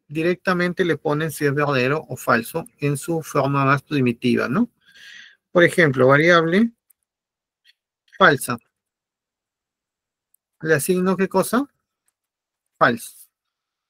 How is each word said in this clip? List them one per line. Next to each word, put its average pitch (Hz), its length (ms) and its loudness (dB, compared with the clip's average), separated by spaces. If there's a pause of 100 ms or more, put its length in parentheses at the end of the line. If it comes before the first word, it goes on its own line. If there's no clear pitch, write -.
Directamente 175 800 -2
le 160 120 0
ponen 156 340 -4
si 147 140 -6
es 139 80 0
verdadero 143 540 -2
o 131 80 -12
falso 123 500 -2 (140)
en 147 180 -4
su 160 240 -6
forma 139 440 -2
más 139 180 2
primitiva, 120 640 -2
¿no? 180 220 -2 (800)
Por 175 120 4
ejemplo, 143 440 2
variable 170 640 4 (1500)
falsa. 143 400 2 (2000)
¿Le 160 120 0
asigno 180 440 0
qué 185 100 0
cosa? 220 400 -2 (1080)
Falso. - 520 -4 (600)